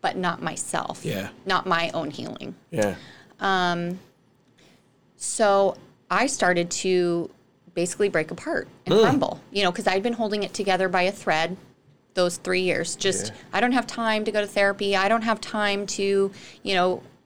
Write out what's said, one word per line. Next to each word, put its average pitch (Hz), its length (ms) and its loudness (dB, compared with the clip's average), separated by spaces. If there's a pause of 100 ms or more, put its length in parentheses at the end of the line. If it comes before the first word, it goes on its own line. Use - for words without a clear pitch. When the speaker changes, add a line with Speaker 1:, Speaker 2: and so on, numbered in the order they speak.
Speaker 1:
but 165 140 -2
not 180 280 -4
myself. - 600 -6
Speaker 2:
Yeah. 190 260 -6 (140)
Speaker 1:
Not 185 220 0
my 165 260 0
own 151 200 -6
healing. - 420 -10 (160)
Speaker 2:
Yeah. 101 260 0 (440)
Speaker 1:
Um, 180 580 0 (1160)
so 196 640 2 (340)
I 208 160 2
started 175 440 2
to 175 600 0 (420)
basically 180 360 0
break - 220 0
apart 285 360 -6 (180)
and 185 100 2
Speaker 2:
Mm. 220 60 8
Speaker 1:
crumble, 240 380 2 (120)
you 202 120 0
know, 180 80 2
'cause 190 160 -2
I'd 190 160 2
been 233 100 0
holding 214 300 -2
it - 100 -8
together 190 360 0
by 180 140 2
a 185 80 2
thread 170 460 -2 (560)
those 175 240 2
three 185 240 -2
years. 170 340 0
Just, 190 320 -2
Speaker 2:
Yeah. 110 60 -10 (200)
Speaker 1:
I 190 80 2
don't 240 100 2
have 262 160 2
time 220 380 -2
to 214 60 -2
go 214 100 2
to 202 60 -2
therapy. 196 480 2
I 190 120 4
don't 226 160 4
have 220 180 0
time 202 460 -2
to, 196 440 0 (320)
you 196 120 -2
know 180 260 2 (240)